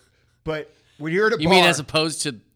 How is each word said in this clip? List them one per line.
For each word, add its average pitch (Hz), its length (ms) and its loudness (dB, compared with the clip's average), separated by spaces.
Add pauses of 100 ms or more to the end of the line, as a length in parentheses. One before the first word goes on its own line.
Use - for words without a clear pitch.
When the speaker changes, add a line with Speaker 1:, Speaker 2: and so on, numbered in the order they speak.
(440)
Speaker 1:
but 156 280 -8 (260)
when 160 140 -8
you're 202 140 2
at 214 60 0
a 156 100 -4
Speaker 2:
You 165 60 0
Speaker 1:
bar 185 80 6
Speaker 2:
mean 180 80 6
as 165 160 2
opposed 156 420 -4
to, 131 180 -8 (160)